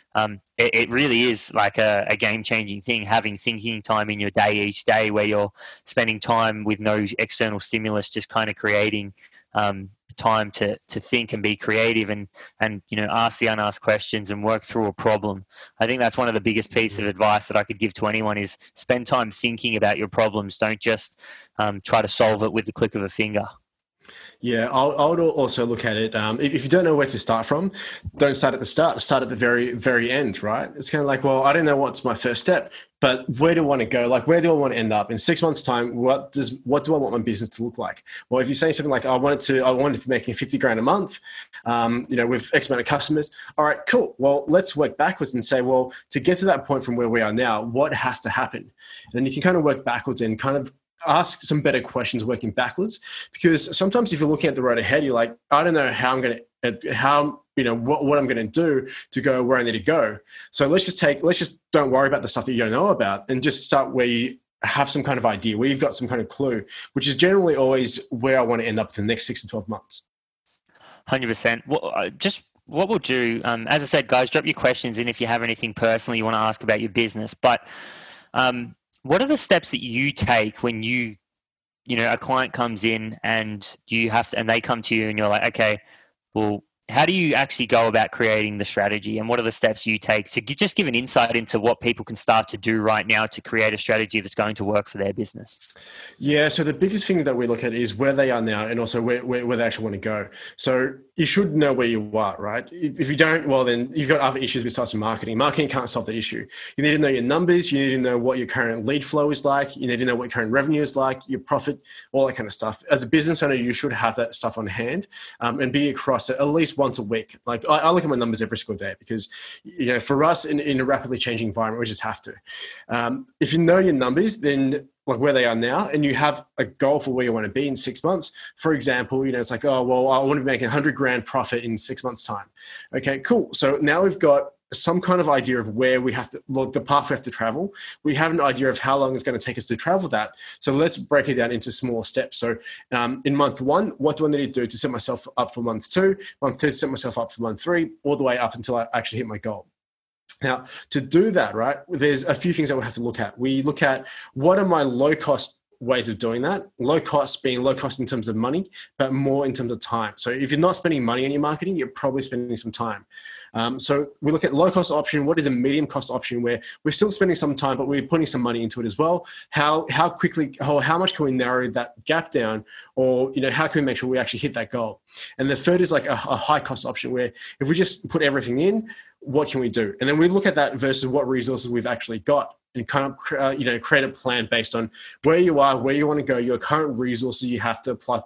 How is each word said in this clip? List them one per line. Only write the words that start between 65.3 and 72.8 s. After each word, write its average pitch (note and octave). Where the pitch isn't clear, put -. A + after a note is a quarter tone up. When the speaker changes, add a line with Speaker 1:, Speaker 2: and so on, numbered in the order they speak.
Speaker 2:
where B2+
you've C3+
got C#3+
some B2+
kind B2
of G#2+
clue, A#2+
which C#3
is C3+
generally F3+
always C3
where C3
I B2+
wanna A#2
end A2
up G#2+
for -
the G#2
next A2+
six A#2
to G#2+
twelve G#2
months. -
Speaker 1:
Hundred C3
percent. A#2
Well, -
uh, F#2
just -
what D#3+